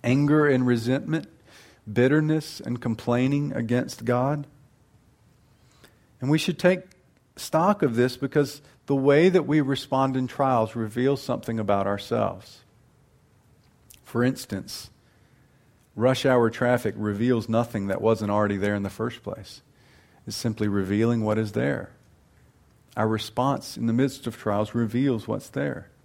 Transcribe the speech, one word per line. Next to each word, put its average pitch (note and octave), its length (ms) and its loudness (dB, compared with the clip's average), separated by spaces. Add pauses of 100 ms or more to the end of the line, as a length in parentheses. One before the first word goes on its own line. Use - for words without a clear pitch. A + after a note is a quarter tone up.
Anger C#3+ 440 4
and B2+ 200 4
resentment, B2 600 0 (640)
bitterness D3+ 680 2
and A#2+ 200 -6
complaining B2+ 720 0
against A#2+ 520 -4
God? C3 400 0 (1800)
And B2+ 80 -2
we D3+ 80 4
should D#3 220 -2
take F3+ 220 4 (540)
stock F#3+ 460 0
of B2 140 0
this B2 200 2
because C#3 460 -2 (240)
the C#3+ 100 0
way C#3+ 340 6
that F3 180 2
we D3+ 140 4
respond C3+ 540 0
in B2+ 120 -2
trials A#2+ 480 0
reveals A#2+ 480 -2
something A#2 360 -6
about G2 280 0
ourselves. G2+ 720 -4 (1400)
For A#2 200 -2
instance, - 680 -6 (1040)
rush B2 300 0
hour B2+ 240 4
traffic A#2+ 480 0
reveals G#2+ 520 0
nothing A2+ 380 -2
that G2 140 -2
wasn't G#2+ 280 2
already G#2 280 2
there G#2 180 0
in G2+ 80 -4
the G2 60 -6
first - 340 -8
place. - 380 -12 (680)
It's G#2+ 80 -10
simply G#2+ 320 -4
revealing G#2 560 0
what G#2+ 160 0
is G#2+ 140 -4
there. C3 380 -4 (1040)
Our A2 120 0
response B2 680 -2
in A#2 120 -4
the A2+ 60 0
midst B2+ 340 0
of A2+ 100 -8
trials G#2 380 -2
reveals A#2 520 -2
what's G#2+ 220 -6
there. - 400 -8 (160)